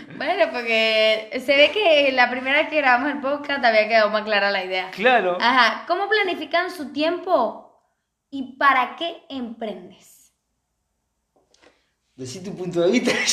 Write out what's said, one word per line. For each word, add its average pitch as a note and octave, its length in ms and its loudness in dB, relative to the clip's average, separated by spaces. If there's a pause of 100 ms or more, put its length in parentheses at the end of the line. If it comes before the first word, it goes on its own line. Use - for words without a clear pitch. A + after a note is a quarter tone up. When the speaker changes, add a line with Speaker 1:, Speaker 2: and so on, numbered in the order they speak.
(160)
Speaker 1:
Bueno, E4 380 -2
porque A3 800 0 (120)
se C#4 140 2
ve D4 160 6
que D4+ 380 4
la B3 180 4
primera C4 300 -2
vez D#4 100 -2
que D4+ 80 -2
grabamos C4+ 340 2
el - 80 -6
podcast C#4 460 -4
había G#3+ 240 4
quedado A3 220 4
más G#3+ 120 -2
clara G3+ 280 0
la F#3+ 120 -2
idea. F#3 280 -6
Speaker 2:
Claro. F#3+ 500 2
Speaker 1:
Ajá. A#3 460 2
¿Cómo F#4+ 200 -2
planifican F4+ 600 -2
su D4 240 -12
tiempo D#4+ 920 -2 (460)
y C4+ 280 -12
para B3 380 2
qué E4+ 320 -8
emprendes? G#3+ 1040 -12 (1800)
Speaker 2:
Decí C3 280 -14
tu F#3 120 -12
punto E3+ 260 -4
de F3+ 100 4
vista, A#3+ 200 2
<laughs> - 220 -2